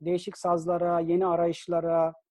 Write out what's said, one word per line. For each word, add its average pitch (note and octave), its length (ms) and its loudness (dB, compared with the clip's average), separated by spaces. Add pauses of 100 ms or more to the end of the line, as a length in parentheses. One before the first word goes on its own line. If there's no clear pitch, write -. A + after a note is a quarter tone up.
Değişik F3 380 -4
sazlara, F3 640 0
yeni E3+ 260 2
arayışlara E3 880 0 (160)